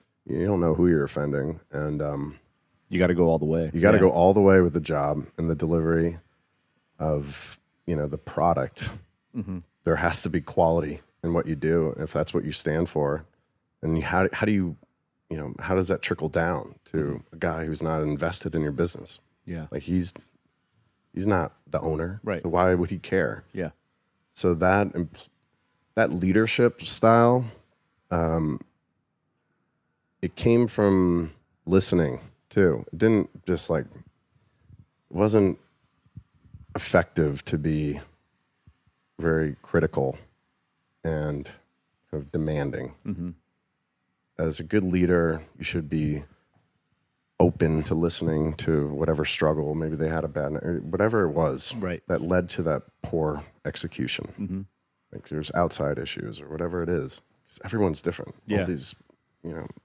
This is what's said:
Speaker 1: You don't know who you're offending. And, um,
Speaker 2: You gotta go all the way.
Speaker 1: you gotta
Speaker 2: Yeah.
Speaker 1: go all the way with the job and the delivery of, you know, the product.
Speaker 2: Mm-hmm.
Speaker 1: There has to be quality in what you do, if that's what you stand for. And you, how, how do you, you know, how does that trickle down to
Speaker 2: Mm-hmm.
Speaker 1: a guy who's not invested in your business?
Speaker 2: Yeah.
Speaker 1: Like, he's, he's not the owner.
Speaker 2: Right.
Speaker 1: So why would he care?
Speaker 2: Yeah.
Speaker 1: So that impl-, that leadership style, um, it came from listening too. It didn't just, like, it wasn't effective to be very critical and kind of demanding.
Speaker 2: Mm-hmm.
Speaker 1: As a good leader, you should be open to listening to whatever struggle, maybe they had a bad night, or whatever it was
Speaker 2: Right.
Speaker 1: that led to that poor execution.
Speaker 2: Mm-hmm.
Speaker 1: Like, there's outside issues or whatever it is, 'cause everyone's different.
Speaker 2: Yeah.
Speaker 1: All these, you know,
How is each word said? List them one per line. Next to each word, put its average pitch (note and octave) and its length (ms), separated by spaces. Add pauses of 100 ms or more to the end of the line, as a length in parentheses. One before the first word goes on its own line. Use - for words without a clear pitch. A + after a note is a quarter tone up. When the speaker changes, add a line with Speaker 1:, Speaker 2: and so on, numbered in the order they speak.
(260)
Speaker 1:
You E2 200
don't G2 160
know D#2+ 120
who E2+ 140
you're D#2 160
offending. C#2+ 560 (120)
And, D2+ 300
um, C#2+ 380 (480)
Speaker 2:
You F2 100
gotta F2+ 180
go E2+ 120
all E2 120
the D2+ 60
way. D#2+ 280
Speaker 1:
you E2 80
gotta G#2 160
Speaker 2:
Yeah. F#2 60
Speaker 1:
go F2+ 80
all F2+ 220
the G#2 80
way F#2+ 200
with E2+ 120
the E2 60
job D2 480 (100)
and E2 120
the E2 60
delivery E2 640 (760)
of, D2 640 (260)
you E2+ 120
know, D2 100
the C#2+ 100
product. D2+ 720 (460)
Speaker 2:
Mm-hmm. F#2 240 (240)
Speaker 1:
There D#2+ 140
has E2 240
to E2+ 80
be E2 100
quality E2 640 (220)
in E2 100
what E2 120
you D#2 120
do, D#2 420
if D2+ 140
that's D2+ 200
what - 120
you D2+ 80
stand D#2+ 340
for. D2+ 380 (560)
And D#2+ 160
you, E2 60
how, F#2 280
how - 140
do G#2+ 80
you, F2+ 240 (520)
you E2 60
know, D2 240
how F#2+ 160
does F#2 140
that F#2 120
trickle D#2 280
down E2+ 460 (100)
to - 120
Speaker 2:
Mm-hmm. C#2+ 380
Speaker 1:
a - 20
guy D#2+ 280
who's D#2 180
not D#2+ 180
invested D#2 540
in D#2+ 60
your D2 100
business? - 480 (260)
Speaker 2:
Yeah. D#2+ 260
Speaker 1:
Like, D2+ 120
he's, F2+ 300 (1000)
he's F#2+ 140
not F#2 240 (180)
the - 120
owner. E2 420
Speaker 2:
Right. F#2+ 200
Speaker 1:
So E2+ 60
why F2+ 260
would F2+ 160
he F#2 80
care? D2 520
Speaker 2:
Yeah. F2+ 200 (640)
Speaker 1:
So F2+ 180
that F#2 400
impl-, - 340 (680)
that G#2 180
leadership G#2+ 720
style, A#2 600 (680)
um, E2 500 (1600)
it F2+ 140
came A#2 320
from F#2 640 (340)
listening E2+ 540 (300)
too. F2 440
It E2+ 60
didn't A2 460
just, F2+ 240
like, D#2 160
it - 1300
wasn't G2+ 420 (1160)
effective D#2+ 720
to - 120
be D2+ 420 (1200)
very D#2+ 420
critical D2 560 (840)
and D2+ 420 (640)
kind D2+ 140
of C2+ 80
demanding. C#2+ 640 (120)
Speaker 2:
Mm-hmm. F2+ 240 (1080)
Speaker 1:
As E2 220
a E2 40
good G2+ 200
leader, F2 580 (160)
you - 60
should D#2 260
be D2+ 340 (1160)
open D#2+ 440
to D#2+ 120
listening D#2+ 580
to D2+ 400
whatever D2+ 320
struggle, D2+ 500
maybe D#2+ 200
they D#2+ 140
had D#2+ 140
a D#2 40
bad D2 260
night, - 100
or E2+ 160
whatever G2+ 460
it D#2 60
was C#2+ 440
Speaker 2:
Right. F2+ 320
Speaker 1:
that D2 140
led F2 300
to F2 120
that D#2 200 (180)
poor D2+ 420 (220)
execution. - 760
Speaker 2:
Mm-hmm. F#2+ 220 (500)
Speaker 1:
Like, - 180
there's D#2 240
outside D2 460
issues - 420
or C#2 60
whatever E2+ 340
it E2+ 80
is, D2 320 (260)
'cause - 180
everyone's G2 360
different. - 320 (140)
Speaker 2:
Yeah. G2+ 140
Speaker 1:
All F2+ 40
these, D#2 300 (480)
you E2 100
know, E2 140 (180)